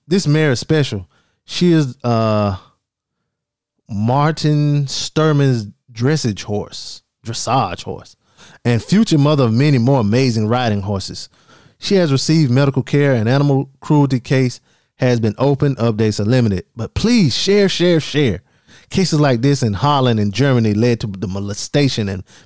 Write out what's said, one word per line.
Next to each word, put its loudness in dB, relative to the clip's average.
this 0
mare 2
is -2
special. -2
She 0
is, 0
uh, 0
Martin 0
Sturman's 0
dressage -2
horse, -10
dressage -4
horse, -14
and 0
future 2
mother 2
of 2
many 2
more 2
amazing 0
riding 0
horses. -8
She -4
has 2
received 2
medical 2
care. 0
An 0
animal 0
cruelty 2
case -2
has 0
been 0
opened. 0
Updates 0
are -2
limited. 0
But -10
please 2
share, 2
share, 2
share. -2
Cases 0
like 2
this 0
in 0
Holland 0
and -2
Germany 2
led 2
to -6
the -8
molestation -2
and -6